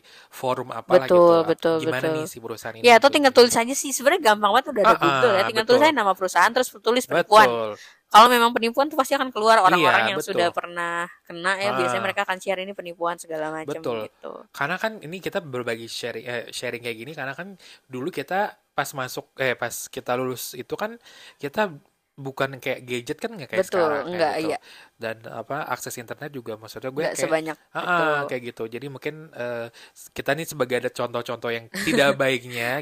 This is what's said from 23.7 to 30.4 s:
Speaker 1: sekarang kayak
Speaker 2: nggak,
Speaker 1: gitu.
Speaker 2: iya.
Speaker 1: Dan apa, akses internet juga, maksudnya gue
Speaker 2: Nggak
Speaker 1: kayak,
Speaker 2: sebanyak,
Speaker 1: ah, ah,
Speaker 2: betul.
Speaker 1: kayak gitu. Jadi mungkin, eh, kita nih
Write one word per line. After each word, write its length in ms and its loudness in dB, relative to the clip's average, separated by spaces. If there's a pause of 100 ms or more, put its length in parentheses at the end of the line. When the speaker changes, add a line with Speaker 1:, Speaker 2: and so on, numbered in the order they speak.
Speaker 1:
sekarang 220 0
kayak 100 -8
Speaker 2:
nggak, 220 0
Speaker 1:
gitu. 100 -2
Speaker 2:
iya. 120 -2 (360)
Speaker 1:
Dan 220 -8 (100)
apa, 400 -10
akses 320 -8
internet 320 -12
juga, 240 -10
maksudnya 400 -12
gue 80 -6
Speaker 2:
Nggak 140 -4
Speaker 1:
kayak, 80 -4
Speaker 2:
sebanyak, 340 -2
Speaker 1:
ah, 160 -20
ah, 80 -8
Speaker 2:
betul. 480 2
Speaker 1:
kayak 160 -6
gitu. 240 -8
Jadi 180 -10
mungkin, 280 -10 (180)
eh, 340 -8 (440)
kita 260 -4
nih 80 -6